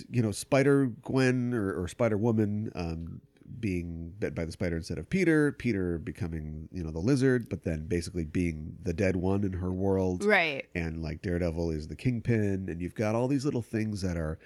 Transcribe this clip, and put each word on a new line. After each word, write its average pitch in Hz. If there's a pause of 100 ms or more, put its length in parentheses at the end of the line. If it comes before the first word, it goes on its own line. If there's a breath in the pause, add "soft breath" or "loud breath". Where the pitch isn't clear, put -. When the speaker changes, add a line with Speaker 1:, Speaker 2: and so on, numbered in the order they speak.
Speaker 1:
you -
know, 110
Spider-Gwen 131
or, 95
or 87
Spider-Woman, 110
um, 82 (400)
being 85
bit 82
by 85
the 80
spider 85
instead 82
of 80
Peter, 156
Peter 92
becoming, 80
you 90
know, 80
the 80
lizard, 123
but 87
then 80
basically 87
being 80
the 87
dead 92
one 98
in 95
her 92
world. 95
Speaker 2:
Right. 175
Speaker 1:
And, 82
like, 78
Daredevil 85
is 78
the 78
Kingpin, 107
and 85
you've 87
got 110
all 123
these 135
little 131
things 107
that 90
are 78